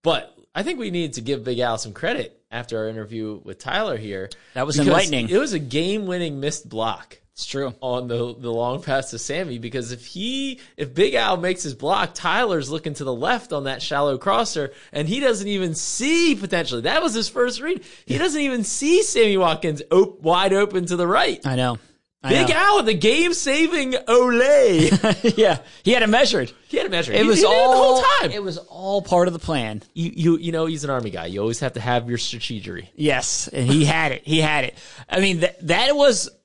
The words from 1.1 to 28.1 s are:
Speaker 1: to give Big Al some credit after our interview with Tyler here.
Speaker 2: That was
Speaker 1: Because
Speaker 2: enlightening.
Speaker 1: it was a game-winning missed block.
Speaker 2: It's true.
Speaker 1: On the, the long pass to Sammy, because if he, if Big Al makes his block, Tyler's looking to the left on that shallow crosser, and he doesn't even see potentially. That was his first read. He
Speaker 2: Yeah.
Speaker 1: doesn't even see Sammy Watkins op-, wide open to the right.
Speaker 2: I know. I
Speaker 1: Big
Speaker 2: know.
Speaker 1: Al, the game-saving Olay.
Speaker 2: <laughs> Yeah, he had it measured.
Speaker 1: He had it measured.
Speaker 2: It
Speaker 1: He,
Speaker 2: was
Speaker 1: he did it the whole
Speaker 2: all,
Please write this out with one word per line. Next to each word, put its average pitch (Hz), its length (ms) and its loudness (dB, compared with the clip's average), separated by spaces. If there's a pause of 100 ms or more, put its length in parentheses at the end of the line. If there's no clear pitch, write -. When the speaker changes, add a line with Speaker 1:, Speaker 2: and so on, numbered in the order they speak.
Speaker 1:
to 123 80 -10
give 127 240 -4
Big 123 140 -4
Al 117 180 0
some 107 160 -10
credit - 440 -6 (140)
after 117 280 -8
our 110 100 -4
interview 110 560 -10
with - 140 -16
Tyler 180 360 -4
here. 98 340 -10 (260)
Speaker 2:
That 131 120 -2
was 147 80 -4
Speaker 1:
Because 143 140 2
Speaker 2:
enlightening. 147 400 2
Speaker 1:
it 185 80 2
was 269 160 0
a 160 60 -4
game-winning 170 800 -4
missed 151 260 -6
block. 110 500 -6 (160)
Speaker 2:
It's - 120 -10
true. 139 340 -6
Speaker 1:
On 123 300 -4
the, 117 280 -4
the 120 140 -8
long 120 320 -4
pass 135 280 -4
to 113 60 -12
Sammy, 143 420 -8
because 120 340 -8
if 120 120 -16
he, 254 540 -8 (160)
if 131 180 -10
Big 214 200 2
Al 226 240 0
makes 180 260 -4
his 139 100 -8
block, 135 400 -2
Tyler's 175 560 -2
looking 151 260 -8
to 147 100 -10
the 131 80 -4
left 170 400 -4
on 143 100 -4
that 135 180 -6
shallow 143 360 0
crosser, 196 560 -2 (180)
and 151 160 -4
he 247 140 -2
doesn't 214 260 0
even 185 260 -2
see 311 600 0
potentially. 170 460 -4
That 233 200 0
was 294 120 0
his 220 160 -4
first 247 320 -2
read. 339 200 -4 (240)
He - 100 -4
Speaker 2:
Yeah. - 40 -2
Speaker 1:
doesn't 311 220 0
even 254 240 -2
see 349 380 2
Sammy 214 340 2
Watkins 160 520 0
op-, 196 300 4
wide 175 320 2
open 190 360 0
to 175 100 -2
the 175 100 0
right. 247 400 0
Speaker 2:
I 131 80 -2
know. 123 240 -2 (420)
I 135 80 -6
Speaker 1:
Big 269 200 4
Speaker 2:
know. 311 60 2
Speaker 1:
Al, 392 280 4
the 220 100 2
game-saving 294 1000 2
Olay. 233 1400 4
Speaker 2:
<laughs> - 40 -2
Yeah, 190 220 4 (240)
he 202 80 4
had 240 120 4
it 214 60 2
measured. 214 420 2 (160)
Speaker 1:
He - 100 -6
had - 80 0
it 190 60 -4
measured. 170 240 -2
Speaker 2:
It 208 80 4
Speaker 1:
He, - 40 4
Speaker 2:
was 208 100 6
Speaker 1:
he 190 80 6
did - 60 4
it - 40 6
the - 80 6
whole - 320 6
Speaker 2:
all, - 80 4 (160)